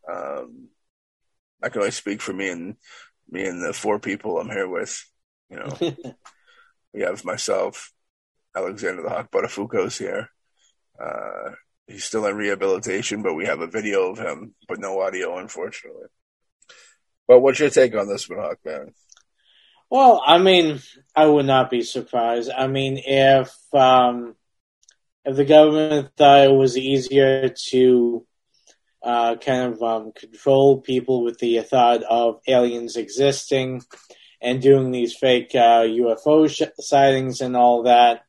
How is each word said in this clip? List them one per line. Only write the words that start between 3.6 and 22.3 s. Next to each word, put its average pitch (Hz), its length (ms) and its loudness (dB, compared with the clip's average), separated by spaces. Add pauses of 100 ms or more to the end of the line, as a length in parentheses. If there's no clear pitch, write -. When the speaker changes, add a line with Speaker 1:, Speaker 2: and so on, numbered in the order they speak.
Speaker 1:
the 92 120 -8
four 104 240 -6
people 95 400 -8
I'm 82 100 -10
here 95 200 -8
with, - 360 -10 (460)
you - 80 -20
know. - 560 -10
Speaker 2:
<laughs> - 0 - (800)
Speaker 1:
We 104 80 -10
have 92 220 -8
myself, 95 680 -8 (640)
Alexander 92 460 -10
the - 80 -8
Hawk - 200 -10
Buttafuoco's 101 680 -6
here. 95 320 -10 (680)
Uh, - 520 -14 (360)
he's 98 180 -16
still 110 200 -6
in 101 100 -2
rehabilitation, 101 880 -6
but 92 120 -4
we 80 100 -8
have 76 160 -6
a 82 60 -8
video 98 440 -4
of 92 80 -14
him, 78 360 -12 (120)
but 92 140 -12
no 95 220 -6
audio, 92 340 -6
unfortunately. - 720 -16 (1200)
But 123 120 8
what's 131 180 2
your 147 100 0
take 127 260 2
on 101 140 -4
this 98 220 -8
one, 87 80 -12
Hawkman? 76 560 -12 (960)
Speaker 2:
Well, 247 340 6
I 156 140 6
mean, 175 420 2 (340)
I 156 120 6
would 147 180 4
not 131 260 2
be 120 120 -4
surprised. 117 680 -4